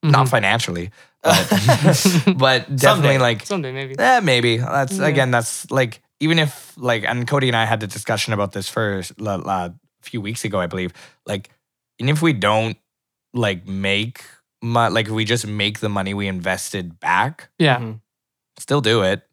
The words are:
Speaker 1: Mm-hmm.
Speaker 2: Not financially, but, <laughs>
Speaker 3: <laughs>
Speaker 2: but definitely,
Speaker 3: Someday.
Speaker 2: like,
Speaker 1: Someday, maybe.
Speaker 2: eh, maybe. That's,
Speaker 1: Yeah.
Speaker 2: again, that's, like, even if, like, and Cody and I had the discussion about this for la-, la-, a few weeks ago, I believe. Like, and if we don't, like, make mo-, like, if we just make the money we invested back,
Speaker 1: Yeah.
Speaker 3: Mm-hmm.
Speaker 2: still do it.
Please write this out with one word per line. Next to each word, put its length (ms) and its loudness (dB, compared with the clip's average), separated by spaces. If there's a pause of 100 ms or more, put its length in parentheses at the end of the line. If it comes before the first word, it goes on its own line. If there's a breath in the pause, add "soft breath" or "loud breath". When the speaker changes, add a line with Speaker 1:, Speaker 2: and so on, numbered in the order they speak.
Speaker 1:
Mm-hmm. 80 4
Speaker 2:
Not 180 4
financially, 640 0 (300 soft breath)
but, 280 2
<laughs> 0 -
Speaker 3:
<laughs> 880 4
Speaker 2:
but 360 2
definitely, 40 -2
Speaker 3:
Someday. 400 4
Speaker 2:
like, 280 2
Speaker 1:
Someday, 280 -4
maybe. 260 -8
Speaker 2:
eh, 220 4
maybe. 360 2
That's, 400 -2
Speaker 1:
Yeah. 100 0
Speaker 2:
again, 220 2
that's, 400 -2
like, 320 -2 (200)
even 180 2
if, 380 -4
like, 260 -2
and 240 -2
Cody 220 0
and 80 0
I 80 2
had 160 -2
the 60 -8
discussion 440 -6
about 220 -2
this 160 -8
for 320 -4 (160)
la-, 180 -6
la-, 300 -4
a 80 -12 (280)
few 200 -10
weeks 240 -8
ago, 160 -2
I 60 -4
believe. 260 -6 (320 soft breath)
Like, 240 -8 (500)
and 100 -2
if 120 0
we 100 4
don't, 460 0 (560)
like, 340 -2
make 560 -4 (380)
mo-, 280 2
like, 180 0
if 40 -6
we 140 -2
just 200 -2
make 340 -4
the 100 -4
money 240 -4
we 160 -4
invested 720 -6
back, 480 -2 (100)
Speaker 1:
Yeah. 200 4
Speaker 3:
Mm-hmm. 120 -8 (680)
Speaker 2:
still 240 -2
do 220 2
it. 180 0 (120)